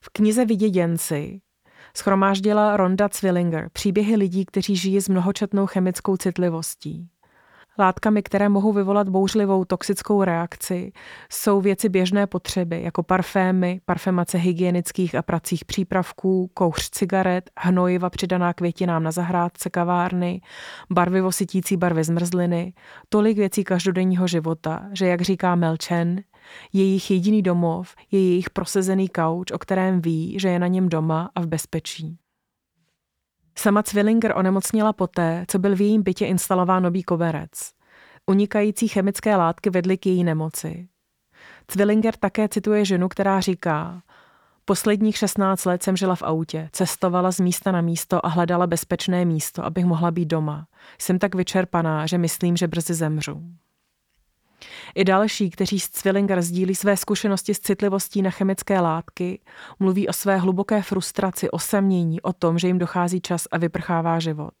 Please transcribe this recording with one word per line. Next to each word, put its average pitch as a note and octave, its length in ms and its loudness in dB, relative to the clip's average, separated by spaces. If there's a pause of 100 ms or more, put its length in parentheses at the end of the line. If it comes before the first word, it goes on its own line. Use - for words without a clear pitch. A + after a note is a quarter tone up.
V - 80 -20
knize G#3+ 360 2
Vyděděnci F3+ 920 0 (580)
shromáždila G3+ 800 2
Rhonda F#3+ 360 2
Zwillinger F3 600 0
příběhy G#3 420 0
lidí, F#3+ 300 0
kteří G3 300 -2
žijí F#3+ 260 0
s F#3+ 80 -4
mnohočetnou G3 560 0
chemickou F#3 520 0
citlivostí. E3 920 -4 (720)
Látkami, G3+ 440 2
které G3+ 260 2
mohou G3+ 240 2
vyvolat G3+ 360 2
bouřlivou F#3+ 560 2
toxickou G3 580 0
reakci, F3 680 -4 (400)
jsou G3+ 300 2
věci G3 280 2
běžné F#3+ 380 2
potřeby, F3 560 -4
jako E3+ 200 -4
parfémy, F#3 840 0
parfémace F3+ 520 0
hygienických F3 760 0
a B2 60 0
pracích - 440 -4
přípravků, F#3 880 -2
kouř - 360 -2
cigaret, F#3 680 0
hnojiva F3+ 520 2
přidaná F3+ 440 0
květinám E3+ 500 0
na D#3+ 80 -2
zahrádce, F3 580 -2
kavárny, F3+ 720 0 (480)
barvivo F3+ 420 2
sytící F#3 460 -2
barvy E3 260 2
zmrzliny, F3 680 0 (360)
tolik G#3+ 280 4
věcí G3+ 260 0
každodenního F#3 640 2
života, E3 560 -2 (100)
že, F#3 140 0
jak F3 140 2
říká F3+ 340 0
Mel E3 280 0
Chen, F3 400 -2 (500)
jejich F#3+ 380 2
jediný G3+ 300 2
domov F3 540 -2 (160)
je G3 80 2 (100)
jejich F3+ 200 0
prosezený F#3+ 600 -2
kauč, E3+ 420 -2
o - 80 -6
kterém F#3 420 0
ví, E3 380 -2
že F#3+ 100 0
je F3 100 0
na F3 80 0
něm F#3 220 2
doma D#3+ 460 -2
a F3+ 60 -2
v E3+ 60 -4
bezpečí. D#3+ 680 -8 (1400)
Sama G#3 320 2
Zwillinger A3 460 2
onemocněla G3 580 0
poté, F3 540 -2
co G3 120 -2
byl G3 160 2
v F#3 60 0
jejím G#3 220 2
bytě F#3+ 220 -2
instalován F#3 580 2
nový F3 200 0
koberec. D#3+ 460 -2 (760)
Unikající G#3 600 2
chemické G3+ 480 0
látky F3 340 2
vedly F#3 280 0
k - 80 -8
její F3+ 180 2
nemoci. D#3+ 640 -4 (840)
Zwillinger G#3+ 480 2
také G#3 300 0
cituje G#3 360 0
ženu, F#3 240 0
která G3 300 0
říká: F3 600 -4 (640)
„Posledních G#3 520 0
šestnáct F#3+ 480 0
let F3+ 180 0
jsem F#3 140 0
žila F#3 180 2
v - 80 -8
autě, D#3+ 480 -4
cestovala F3+ 600 0
z F3+ 80 -4
místa F3+ 320 0
na F3 100 0
místo E3+ 440 -2
a - 40 0
hledala F3 380 2
bezpečné F3+ 580 -2
místo, E3 400 -2
abych F3 200 -2
mohla E3+ 260 2
být E3+ 160 -2
doma. D#3 400 -4 (340)
Jsem F3+ 180 0
tak F#3+ 160 -2
vyčerpaná, E3+ 720 0
že F3 100 0
myslím, F3 400 0
že F3 100 0
brzy E3 260 -4
zemřu.“ D#3 480 -4 (1500)
I F#3+ 100 2
další, G3 440 2
kteří F#3+ 300 -2
s - 100 -6 (100)
Zwillinger G3 420 2
sdílí F3+ 340 0
své G3 220 2
zkušenosti G3+ 560 -2
s - 60 -4
citlivostí G3 640 -2
na F#3+ 80 2
chemické G3 500 0
látky, F3 600 -2 (400)
mluví F#3+ 280 2
o F3 60 -2
své G3 240 0
hluboké F#3+ 440 0
frustraci, F#3+ 720 -4
osamění, F3+ 720 0
o - 120 -4
tom, E3+ 260 0
že F3+ 80 0
jim F#3 100 2
dochází F3 440 -2
čas - 300 -4
a E3+ 60 -2
vyprchává E3 600 0
život. D#3 300 -6 (100)